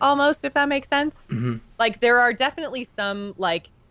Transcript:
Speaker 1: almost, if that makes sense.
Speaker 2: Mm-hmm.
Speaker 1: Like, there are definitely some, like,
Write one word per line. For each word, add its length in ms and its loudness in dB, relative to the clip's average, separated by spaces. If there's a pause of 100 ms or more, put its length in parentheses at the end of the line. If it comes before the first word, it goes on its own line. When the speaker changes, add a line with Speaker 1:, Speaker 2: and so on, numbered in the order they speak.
Speaker 1:
almost, 440 2
if 100 -6
that 140 2
makes 200 -2
sense. 260 0 (140)
Speaker 2:
Mm-hmm. 280 -4 (220)
Speaker 1:
Like, 220 0
there 180 4
are 160 4
definitely 520 -4 (100)
some, 420 -6
like, 320 -2 (200)